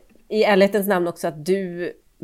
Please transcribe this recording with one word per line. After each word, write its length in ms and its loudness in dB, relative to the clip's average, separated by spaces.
i 160 0
ärlighetens 440 4
namn 200 0
också 200 -6
att 180 -10
du 460 -4